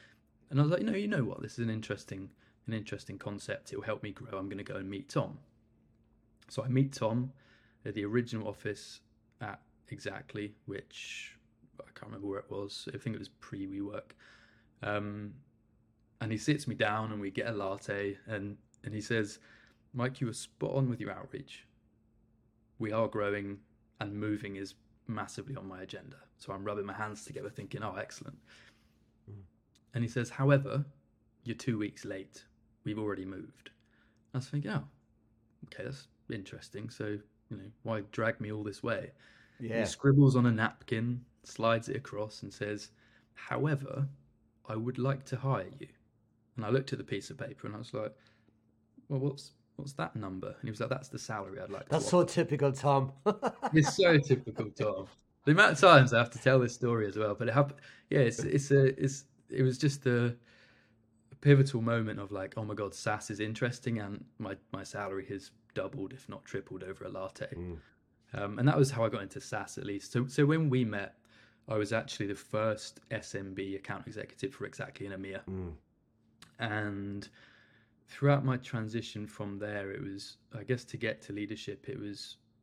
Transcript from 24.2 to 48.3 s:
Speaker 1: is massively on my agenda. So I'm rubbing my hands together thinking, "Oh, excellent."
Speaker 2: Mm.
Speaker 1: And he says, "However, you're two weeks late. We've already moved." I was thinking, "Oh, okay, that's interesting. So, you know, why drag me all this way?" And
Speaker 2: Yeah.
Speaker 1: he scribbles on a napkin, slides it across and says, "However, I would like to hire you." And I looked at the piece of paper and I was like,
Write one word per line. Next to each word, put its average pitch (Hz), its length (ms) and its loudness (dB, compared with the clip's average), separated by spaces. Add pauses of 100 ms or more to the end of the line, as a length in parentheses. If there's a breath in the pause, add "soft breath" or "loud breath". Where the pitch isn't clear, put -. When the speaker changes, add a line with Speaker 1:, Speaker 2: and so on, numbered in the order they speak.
Speaker 1:
is 95 180 -8 (320)
massively 110 480 -8
on 98 140 -10
my 92 140 -12
agenda. 85 340 -14 (220)
So - 140 -10
I'm 98 120 -8
rubbing 104 220 -2
my 95 80 -6
hands 107 300 -6
together 104 260 -10
thinking, 101 340 -10
"Oh, 98 100 -6
excellent." - 440 -10 (920 loud breath)
Speaker 2:
Mm. 101 120 -16 (520)
Speaker 1:
And 120 80 0
he 117 60 0
says, 120 220 -4
"However, 139 540 4 (600)
you're 117 120 -6
two 113 220 0
weeks - 260 -4
late. 95 400 -10 (400)
We've 107 140 -4
already 98 260 -4
moved." 98 460 -12 (640 soft breath)
I 131 40 0
was 131 100 -6
thinking, 147 240 -4
"Oh, - 120 -2 (800)
okay, - 180 -12
that's 135 240 -10 (220)
interesting. 104 600 -10
So, 104 280 -4 (320)
you 110 60 -10
know, 98 140 -14 (120)
why 110 180 -2 (120)
drag 113 280 0
me 107 100 -6
all 107 140 -4
this 101 180 -8
way?" 110 300 -4 (460 loud breath)
And 113 100 -8
Speaker 2:
Yeah. 113 120 0
Speaker 1:
he 104 60 2
scribbles 135 500 8
on 123 100 8
a 120 60 8
napkin, 113 720 0 (200)
slides 113 440 2
it - 80 -2
across 107 460 -8
and 101 100 -10
says, 104 380 -6 (440 soft breath)
"However, 139 760 -2 (580)
I 110 100 -6
would 120 220 -4
like 131 280 0
to 131 100 -4
hire 117 320 0 (100)
you." - 100 -14 (680)
And 113 80 -6
I 107 60 -2
looked 135 220 2
at - 60 -2
the - 60 -8
piece - 260 -6
of - 80 -14
paper 113 280 -10
and 104 80 -8
I 107 40 -10
was 120 140 -12
like, 107 220 -6 (920 soft breath)